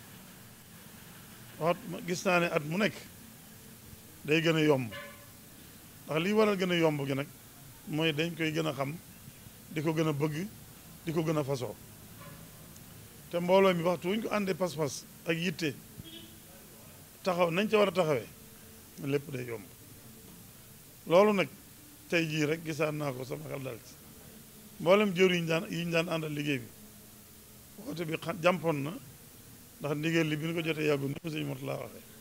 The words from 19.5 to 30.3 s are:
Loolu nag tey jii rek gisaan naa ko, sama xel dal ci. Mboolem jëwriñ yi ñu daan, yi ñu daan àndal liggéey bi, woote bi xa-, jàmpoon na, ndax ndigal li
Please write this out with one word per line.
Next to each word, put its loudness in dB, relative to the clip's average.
Loolu 8
nag 2
tey 2
jii 0
rek 0
gisaan -2
naa -4
ko, -8
sama -8
xel -8
dal -10
ci. -20
Mboolem 6
jëwriñ 6
yi 2
ñu -2
daan, 0
yi -2
ñu -4
daan 2
àndal -2
liggéey 0
bi, -8
woote -4
bi -2
xa-, -4
jàmpoon 2
na, -4
ndax -2
ndigal 4
li 2